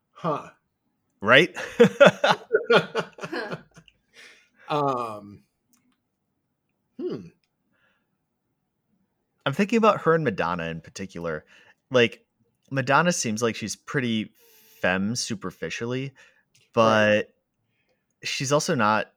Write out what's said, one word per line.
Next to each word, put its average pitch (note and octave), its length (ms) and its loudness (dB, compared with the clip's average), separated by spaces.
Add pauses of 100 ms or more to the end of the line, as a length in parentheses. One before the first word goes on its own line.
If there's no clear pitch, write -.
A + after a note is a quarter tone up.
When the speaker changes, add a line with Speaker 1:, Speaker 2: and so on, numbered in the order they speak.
(120)
Speaker 1:
Huh. - 380 -8 (720)
Speaker 2:
Right? B2+ 380 6 (220)
<laughs> A#3 100 8 (800)
Speaker 1:
<laughs> G#3+ 880 -2 (1120)
Um, A#2 760 -6 (1600)
hmm. B3+ 280 -10 (2250)
Speaker 2:
I'm C#3 80 -2
thinking G#3 240 0
about G#3+ 240 4
her D#3+ 140 4
and D#3+ 80 -2
Madonna F2 420 -2
in E2 160 -8
particular. E2+ 640 -10 (460)
Like, A#2+ 340 2 (460)
Madonna C#3 400 2
seems A#2 320 -4
like A2+ 120 -2
she's G2+ 200 -8
pretty A#2 560 -4 (500)
femme G2 340 -2
superficially, A#2 920 -8
Speaker 1:
Right. C#3 80 -16 (600)
Speaker 2:
but G#2+ 600 4 (920)
she's C3+ 280 -6
also D#3 220 0
not G#2+ 440 0